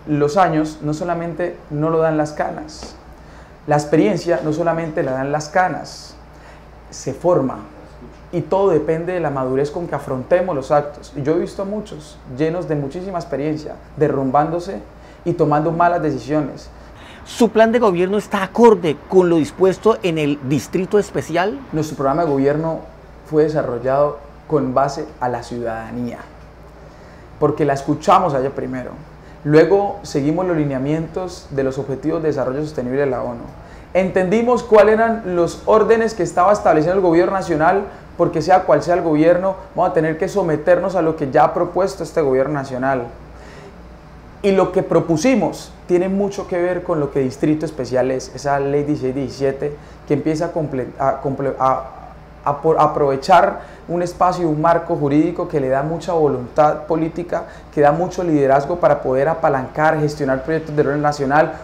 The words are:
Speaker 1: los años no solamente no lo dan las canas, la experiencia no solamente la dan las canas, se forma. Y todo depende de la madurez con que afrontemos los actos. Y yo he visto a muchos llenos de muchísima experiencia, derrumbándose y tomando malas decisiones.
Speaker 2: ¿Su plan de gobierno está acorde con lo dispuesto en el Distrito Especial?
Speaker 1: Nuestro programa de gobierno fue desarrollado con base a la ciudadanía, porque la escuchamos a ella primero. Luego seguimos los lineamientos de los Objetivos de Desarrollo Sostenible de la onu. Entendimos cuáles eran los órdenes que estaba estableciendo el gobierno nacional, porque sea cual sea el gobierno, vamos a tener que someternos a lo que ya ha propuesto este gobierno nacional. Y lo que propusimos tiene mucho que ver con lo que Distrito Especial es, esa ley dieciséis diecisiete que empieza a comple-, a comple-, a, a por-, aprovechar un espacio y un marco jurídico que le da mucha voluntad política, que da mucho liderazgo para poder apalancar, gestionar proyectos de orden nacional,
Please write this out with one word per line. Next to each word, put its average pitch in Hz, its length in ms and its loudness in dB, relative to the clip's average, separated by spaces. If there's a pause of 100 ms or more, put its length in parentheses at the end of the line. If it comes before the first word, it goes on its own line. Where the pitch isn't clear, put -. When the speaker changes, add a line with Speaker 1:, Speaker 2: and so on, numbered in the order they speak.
Speaker 1:
los 147 300 0
años 160 440 2
no 151 120 -4
solamente 175 640 -4 (120)
no 151 200 -2
lo 165 100 2
dan 160 180 2
las 156 140 -2
canas, - 640 -10 (720)
la 147 80 2
experiencia 165 680 2
no 156 100 -2
solamente 165 500 -2
la 135 80 -2
dan 131 200 -4
las 147 180 -4
canas, - 680 -4 (760)
se - 240 -10
forma. 131 460 0 (720)
Y 170 100 -2
todo 196 280 2
depende 165 440 0
de 175 80 -2
la 147 100 -2
madurez 135 400 -2
con 175 160 -8
que 151 80 -6
afrontemos 151 580 -2
los 131 160 -6
actos. - 460 -2
Y 143 80 -6
yo 151 100 2
he 175 60 2
visto 196 240 -6
a - 20 -4
muchos 196 540 -10 (180)
llenos 160 300 -2
de 151 80 -2
muchísima 175 420 -8
experiencia, 151 580 -6 (200)
derrumbándose 147 840 0 (440)
y 170 100 -2
tomando 151 380 2
malas 170 300 2
decisiones. 143 680 -4 (540)
Speaker 2:
¿Su - 260 2
plan 226 220 4
de 240 80 2
gobierno 185 380 2
está 196 260 -4
acorde 185 540 4 (100)
con 185 220 4
lo 170 80 4
dispuesto 185 680 2
en 165 140 0
el 147 220 0 (100)
Distrito 175 500 0
Especial? 175 580 -2 (140)
Speaker 1:
Nuestro 151 240 -4
programa 143 300 0
de 151 60 0
gobierno 147 480 0 (500)
fue 151 140 4
desarrollado 139 720 0 (300)
con 131 260 0
base 139 320 0 (160)
a 127 80 -2
la 120 120 -4
ciudadanía, 117 800 -8 (1200)
porque 151 240 0
la 139 100 2
escuchamos 156 600 2
a 135 60 0
ella 135 120 -2
primero. 127 400 -8 (540)
Luego 165 580 4
seguimos 156 420 -2
los 175 120 0
lineamientos 156 920 -4
de 135 120 -2
los 131 140 -2
Objetivos 139 440 -4
de 156 60 0
Desarrollo 131 340 -2
Sostenible 135 380 -4
de 143 60 2
la 120 180 -2
onu. 120 200 -8 (500)
Entendimos 190 720 2
cuáles 214 320 6
eran 220 400 0
los 170 300 0
órdenes 220 480 4
que 180 100 -2
estaba 180 280 2
estableciendo 175 460 2
el 190 80 2
gobierno 180 280 4
nacional, 175 500 2 (340)
porque 165 240 0
sea 185 220 4
cual 151 180 4
sea 175 140 0
el 175 80 0
gobierno, 175 520 4 (200)
vamos 175 160 2
a - 20 -8
tener 160 240 0
que 190 100 -2
someternos 180 680 2
a 175 80 2
lo 160 120 0
que 147 140 -4
ya 147 140 6
ha 160 100 4
propuesto 180 500 -2
este 160 180 -4
gobierno 135 340 2
nacional. 131 480 -2 (1400)
Y 202 120 4
lo 185 180 4
que 190 100 0
propusimos 165 880 0 (160)
tiene 180 220 2
mucho 196 380 -2
que 180 120 -2
ver 175 220 0
con 170 180 -2
lo 143 120 -2
que 139 80 0
Distrito 151 460 0
Especial 127 440 -2
es, 131 240 -4
esa 139 260 -2
ley 139 240 0
dieciséis 131 300 -2
diecisiete 135 640 -4 (320)
que 147 80 2
empieza 156 300 -2
a 170 60 -6
comple-, 135 360 -4 (100)
a 135 240 0
comple-, 135 380 -4
a, 131 240 2 (600)
a 143 180 -2
por-, 160 180 2
aprovechar 151 1000 2 (100)
un 175 140 -2
espacio 175 420 0
y - 20 0
un 151 160 0
marco 165 360 2
jurídico 156 500 0
que 151 140 -2
le 131 80 -2
da 135 120 2
mucha 160 300 -6
voluntad 151 720 2
política, 165 640 -4 (280)
que 160 60 -2
da 143 140 6
mucho 180 280 -2
liderazgo 143 540 2
para 156 260 0
poder 135 280 0
apalancar, 151 720 0
gestionar 143 440 -2
proyectos 156 320 -4
de 147 60 2
orden 143 200 0
nacional, 147 520 2 (100)